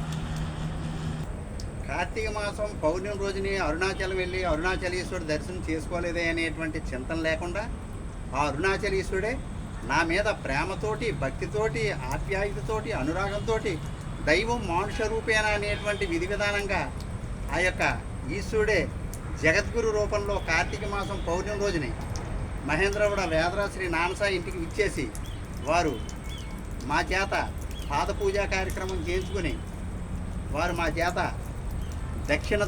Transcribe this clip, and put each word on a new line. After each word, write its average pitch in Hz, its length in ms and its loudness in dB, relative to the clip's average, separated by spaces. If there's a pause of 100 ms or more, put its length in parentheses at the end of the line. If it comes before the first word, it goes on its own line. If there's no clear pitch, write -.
(1900)
కార్తీక 180 480 -2
మాసం 208 340 -2 (120)
పౌర్ణమి 185 420 2
రోజుని 196 280 0 (140)
అరుణాచలం 190 560 0
వెళ్ళి 180 180 -2 (100)
అరుణాచలేశ్వరుడు 175 840 0
దర్శనం 160 360 -2
చేసుకోలేదే 170 640 0
అనేటువంటి 160 460 0 (120)
చింతన 135 280 -2 (100)
లేకుండా, 175 340 0 (760)
ఆ 135 120 4
అరుణాచలేశ్వరుడే 190 840 2 (580)
నా 143 80 6 (120)
మీద 202 180 4 (160)
ప్రేమతోటి, 196 640 0 (140)
భక్తితోటి, 220 600 0 (300)
ఆప్యాయతతోటి, 208 760 0 (100)
అనురాగంతోటి, 202 720 0 (560)
దైవం 220 320 4 (100)
మానుష 196 300 2 (120)
రూపేణ 220 320 4 (140)
అనేటువంటి 202 540 0
విధి 170 200 2
విధానంగా 202 500 2 (720)
ఆ 156 120 2
యొక్క 180 160 2 (540)
ఈశ్వరుడే 214 440 4 (640)
జగద్గురు 208 560 4
రూపంలో 202 360 2 (140)
కార్తీక 180 440 2
మాసం 196 260 -2 (100)
పౌర్ణమి 190 360 0
రోజుని 156 260 0 (760)
మహేంద్రగూడ 196 540 4 (100)
వేదరా 175 320 4 (100)
శ్రీ 190 100 -2 (120)
నానసాయి 185 420 2
ఇంటికి 165 240 -4
విచ్చేసి, 175 420 0 (640)
వారు 160 260 4 (960)
మా 151 80 4 (120)
చేత 196 240 2 (560)
పాద 156 180 2 (100)
పూజా 196 260 2 (100)
కార్యక్రమం 190 520 0
చేయించుకొని, 180 460 0 (1040)
వారు 170 260 2
మా 165 60 2 (120)
చేత 175 220 2 (1120)
దక్షిణ 208 380 2